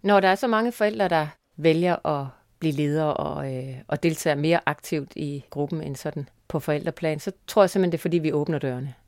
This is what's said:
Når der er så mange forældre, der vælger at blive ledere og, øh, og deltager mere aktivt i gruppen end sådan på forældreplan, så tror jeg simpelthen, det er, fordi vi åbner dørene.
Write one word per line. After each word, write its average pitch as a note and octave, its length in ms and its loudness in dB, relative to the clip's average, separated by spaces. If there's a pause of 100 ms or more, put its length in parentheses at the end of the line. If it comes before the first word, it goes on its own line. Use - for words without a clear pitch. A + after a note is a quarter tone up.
Når G3+ 180 6
der F#3+ 80 4
er F#3 80 6
så B3 120 -2
mange A#3 240 2
forældre, G#3+ 360 0
der D#3 200 2 (300)
vælger E3 500 2
at C#3+ 180 -2 (340)
blive D#3+ 120 0
ledere D3 420 0
og, C#3+ 420 -4
øh, C3 200 -10 (120)
og - 160 -4
deltager D#3+ 320 0
mere D#3+ 300 2
aktivt - 500 -6
i C#3+ 340 -8
gruppen D3 320 -4
end D3 140 -8
sådan D3 340 -10 (180)
på D#3 120 -4
forældreplan, D#3 600 -4
så F#3 120 -8 (160)
tror - 140 4
jeg F#3 80 6
simpelthen, F#3 220 2
det E3 60 -2
er, - 40 -6
fordi E3+ 180 0
vi D#3 120 -2
åbner D3+ 280 -2
dørene. C3 340 -6 (140)